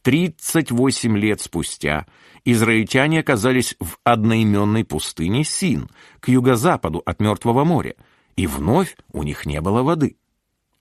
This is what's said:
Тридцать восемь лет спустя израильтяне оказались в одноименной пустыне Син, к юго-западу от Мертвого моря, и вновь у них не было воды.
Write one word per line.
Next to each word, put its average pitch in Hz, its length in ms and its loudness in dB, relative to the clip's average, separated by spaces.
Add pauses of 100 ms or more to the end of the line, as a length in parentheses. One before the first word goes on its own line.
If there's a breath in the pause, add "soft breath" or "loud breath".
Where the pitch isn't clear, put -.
Тридцать 156 680 0
восемь 117 460 0
лет 104 240 0
спустя 73 640 -4 (400 soft breath)
израильтяне 120 760 2
оказались 127 600 0
в - 260 -10
одноименной 110 800 2
пустыне 87 580 -4
Син, 139 460 -2 (320 soft breath)
к - 80 -4
юго-западу 123 760 2
от - 140 -4
Мертвого 117 460 0
моря, 135 300 0 (420 soft breath)
и 87 100 -2
вновь 85 480 -2 (160)
у 76 120 -8
них 71 220 -8
не 73 140 -4
было 101 240 0
воды. 156 320 0 (640)